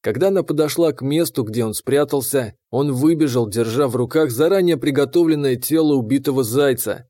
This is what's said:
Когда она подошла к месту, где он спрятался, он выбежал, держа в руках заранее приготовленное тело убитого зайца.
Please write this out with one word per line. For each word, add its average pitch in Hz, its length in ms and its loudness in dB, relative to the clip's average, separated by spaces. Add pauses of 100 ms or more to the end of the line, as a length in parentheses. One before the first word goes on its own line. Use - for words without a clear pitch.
Когда 127 280 -2
она 190 140 0
подошла 156 500 0
к - 100 -10
месту, 147 400 -2
где 110 240 -2
он 107 80 -6
спрятался, 139 800 0 (160)
он 139 220 0
выбежал, 135 540 2
держа 113 420 0
в 113 60 -6
руках 135 360 0
заранее 170 480 2
приготовленное 147 800 0
тело 151 360 0
убитого 135 520 0
зайца. 123 640 -2